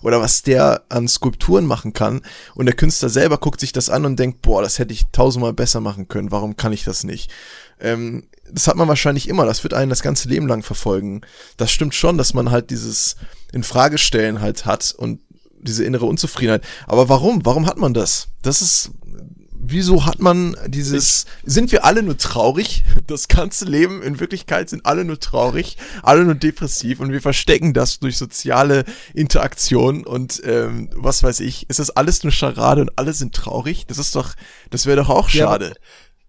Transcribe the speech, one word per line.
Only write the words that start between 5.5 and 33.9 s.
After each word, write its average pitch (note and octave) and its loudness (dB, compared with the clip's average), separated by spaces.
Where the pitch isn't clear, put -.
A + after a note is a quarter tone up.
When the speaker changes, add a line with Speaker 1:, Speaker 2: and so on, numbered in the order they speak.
Speaker 1:
besser A#2 0
machen G2+ -8
können, G2+ -6
warum G#2 -4
kann A2 -2
ich G#2 -8
das - -4
nicht?“ - -8
Ähm, A#2 -6
das - 0
hat E3 2
man E3 2
wahrscheinlich C#3+ 0
immer, E3 0
das A2+ -2
wird C3 -4
einen C3+ 0
das B2 -2
ganze C#3 -2
Leben D3 -2
lang A2+ -2
verfolgen. G2+ -4
Das A2+ -2
stimmt D3 0
schon, E3+ 0
dass C3+ 0
man A#2+ 0
halt A#2+ 0
dieses A2+ -4
Infragestellen A#2+ 0
halt G#2 -4
hat - -2
und A#2 -8
diese A2+ -4
innere A#2+ -2
Unzufriedenheit. - -2
Aber B2 4
warum? D#3+ 2
Warum D3 2
hat - -2
man C#3+ 0
das? - -2
Das C#3 0
ist, - 0
wieso E3 2
hat - 0
man F3+ 2
dieses, C#3 0
Speaker 2:
Ich C3+ -4
Speaker 1:
sind A#3+ 4
wir - 4
alle G#3+ 4
nur E3 -2
traurig? C3 2
<laughs> - 8
Das D3 -6
ganze - 2
Leben F3 0
in C#3 -6
Wirklichkeit E3+ -4
sind - -10
alle E3+ 0
nur D#3 -8
traurig, - -4
alle D#3+ 6
nur D#3+ 2
depressiv C3 -4
und C3+ -6
wir C3+ -4
verstecken D3 2
das B2 0
durch C3 -4
soziale C3+ 0
Interaktion C3+ 2
und, B2+ -8
ähm, A#2 -2
was - 2
weiß B2 2
ich. - -6
Ist C3+ -2
das C#3+ -2
alles D#3+ 2
nur D3 2
Scharade C3 2
und C#3 0
alle C#3+ -4
sind D3 -6
traurig? B2+ -4
Das A#2+ -10